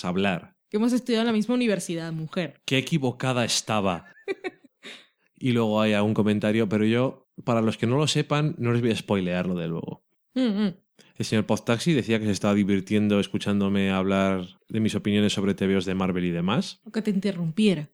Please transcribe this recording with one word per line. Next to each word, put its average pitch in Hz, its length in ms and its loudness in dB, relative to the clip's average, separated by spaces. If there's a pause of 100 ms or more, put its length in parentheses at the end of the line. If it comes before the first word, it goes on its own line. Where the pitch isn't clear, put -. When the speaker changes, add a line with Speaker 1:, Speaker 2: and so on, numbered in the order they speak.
Speaker 1:
hablar. 92 540 -4 (160)
Speaker 2:
Que 202 60 -2
hemos 233 160 2
estudiado 240 280 0
en 233 60 0
la 233 60 0
misma 214 200 0
universidad, 180 580 -2
mujer. 160 540 -6
Speaker 1:
"Qué 135 140 2
equivocada 131 640 0
estaba". 98 600 -2 (200)
Speaker 2:
<laughs> 381 260 -8 (840)
Speaker 1:
Y 127 160 0
luego 107 280 2
hay 110 120 4
algún 104 200 2
comentario, 107 560 2
pero 107 160 2
yo, 120 420 0 (160)
para 117 180 2
los 110 160 0
que 117 100 0
no 123 100 2
lo 151 100 2
sepan, 147 520 0
no 120 140 0
les 120 80 2
voy 117 100 2
a 104 40 0
spoilear 90 520 0
lo 92 80 -2
de 85 120 -4
luego. - 360 -8 (320)
Speaker 2:
Mm, 254 60 0 (240)
mm. 180 80 -2 (440)
Speaker 1:
El 113 80 -4
señor 107 200 0
Podtaxi 117 480 0
decía 110 260 0
que 110 60 -4
se 107 60 2
estaba 101 220 0
divirtiendo 101 640 2
escuchándome 98 720 0
hablar 95 560 0 (220)
de 113 100 -4
mis 110 160 0
opiniones 104 380 2
sobre 98 220 0
T 98 100 -2
V 98 120 2
Os 90 80 -2
de 95 100 -2
Marvel 92 300 0
y 87 60 0
demás. 92 520 -2
Speaker 2:
O 214 80 -20
que 220 100 -4
te 220 100 -4
interrumpiera. 180 840 0